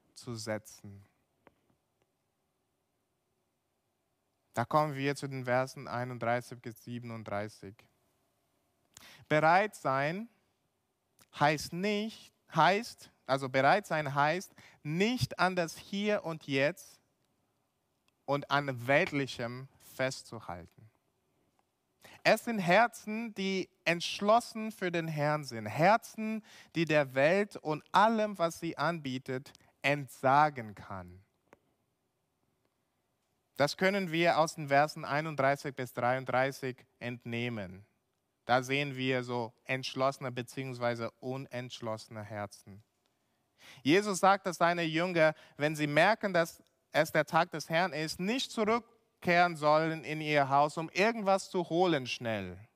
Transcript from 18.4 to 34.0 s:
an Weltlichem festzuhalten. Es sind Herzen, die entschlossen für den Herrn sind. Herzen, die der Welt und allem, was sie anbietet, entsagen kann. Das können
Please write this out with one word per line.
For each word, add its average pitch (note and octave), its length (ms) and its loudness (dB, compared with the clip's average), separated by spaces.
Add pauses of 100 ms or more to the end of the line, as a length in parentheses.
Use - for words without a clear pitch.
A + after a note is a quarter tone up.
an C3+ 360 -2
Weltlichem C3+ 800 0 (280)
festzuhalten. A2 920 -8 (1300)
Es G#3 220 4
sind A3+ 140 -2
Herzen, G#3+ 720 2
die F#3+ 360 -2 (160)
entschlossen G#3+ 840 0
für F3+ 200 -4
den E3 160 -2
Herrn D3+ 360 0
sind. A#2 220 -10
Herzen, G#3+ 800 0 (320)
die E3 100 0
der D3 300 2
Welt F#3 420 2
und D3+ 340 -6
allem, G#3+ 460 4
was E3 220 -2
sie E3 180 -6
anbietet, C#3 760 -4 (300)
entsagen C#3 920 2
kann. F#2 460 -14 (2250)
Das C#3+ 200 2
können F#3+ 340 2